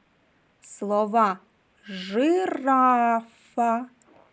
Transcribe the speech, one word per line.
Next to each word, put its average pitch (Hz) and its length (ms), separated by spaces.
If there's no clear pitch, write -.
Слова 208 760
жирафа, 247 2000